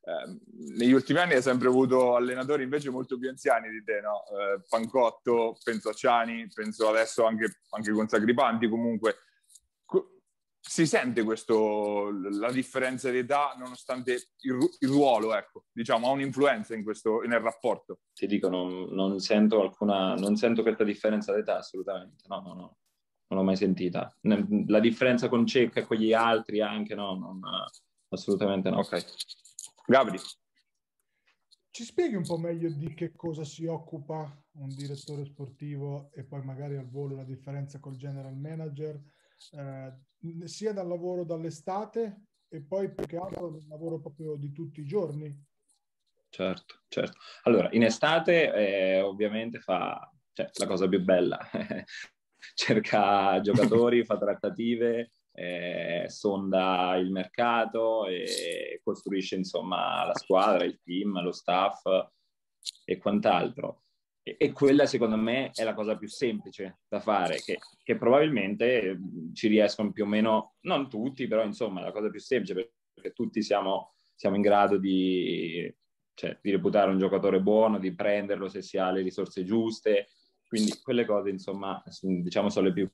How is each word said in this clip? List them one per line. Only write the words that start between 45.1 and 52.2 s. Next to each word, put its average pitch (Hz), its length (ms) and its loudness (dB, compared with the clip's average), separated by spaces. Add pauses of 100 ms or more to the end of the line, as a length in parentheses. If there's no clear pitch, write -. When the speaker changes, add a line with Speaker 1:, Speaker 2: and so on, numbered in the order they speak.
Speaker 2:
Certo, - 580 -6
certo. - 300 -4 (260)
Allora, 107 280 4
in 117 120 4
estate, 165 680 4
eh, 95 480 2
ovviamente 107 580 -2
fa, 92 500 -4 (220)
cioè, - 220 -6
la - 140 -2
cosa 92 200 2
più 92 160 4
bella. 90 360 4
<laughs> - 460 -6 (680)